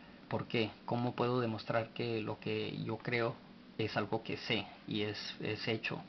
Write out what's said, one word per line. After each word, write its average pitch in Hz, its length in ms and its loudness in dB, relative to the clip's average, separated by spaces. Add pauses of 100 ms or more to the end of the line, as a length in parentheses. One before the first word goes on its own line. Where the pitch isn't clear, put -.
(280)
¿Por - 180 0
qué? 110 240 4 (160)
¿Cómo 120 300 2
puedo 123 240 4
demostrar 113 560 2
que 117 260 0
lo 107 180 -2
que 107 440 0
yo 110 160 -2
creo 117 340 2 (460)
es 110 180 0
algo 107 240 2
que 101 160 -4
sé - 300 0 (200)
y 107 140 2
es, 104 160 0 (220)
es - 280 -2
hecho - 420 0